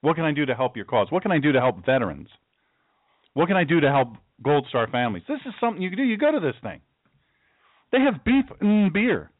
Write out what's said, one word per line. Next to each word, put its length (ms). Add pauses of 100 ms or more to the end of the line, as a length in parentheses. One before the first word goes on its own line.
What 140
can 100
I 80
do 120
to 100
help 200
your 100
cause? 240
What 120
can 100
I 80
do 140
to 80
help 240
veterans? 440 (1040)
What 140
can 80
I 80
do 160
to 120
help 260 (240)
Gold 260
Star 200
families?" 380
This 200
is 140
something 220
you 80
can 80
do. 60
You 140
go 140
to 80
this 220
thing. 200 (1080)
They 100
have 220
beef 220 (160)
and 300
beer. 480